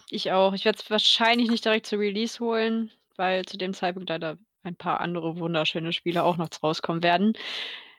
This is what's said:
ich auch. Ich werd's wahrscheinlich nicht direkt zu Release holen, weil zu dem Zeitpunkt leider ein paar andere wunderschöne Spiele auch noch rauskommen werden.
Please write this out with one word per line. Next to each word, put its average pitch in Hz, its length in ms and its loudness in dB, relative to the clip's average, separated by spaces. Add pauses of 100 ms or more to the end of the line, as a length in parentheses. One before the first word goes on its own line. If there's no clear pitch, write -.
ich 208 220 -4
auch. 190 220 6
Ich 190 120 -6
werd's 214 240 2
wahrscheinlich 226 600 4
nicht 226 160 0
direkt 220 220 2
zu 214 100 -2
Release 208 420 -2
holen, 226 520 0 (240)
weil 185 300 0
zu - 120 -12
dem 190 160 -4
Zeitpunkt 185 360 -4
leider 165 280 -4 (260)
ein 175 120 -8
paar 170 260 -2
andere 170 360 -4
wunderschöne 165 560 -2
Spiele 170 300 -2
auch 170 140 2
noch 165 120 -2 (120)
rauskommen 165 420 -2
werden. 180 300 4 (640)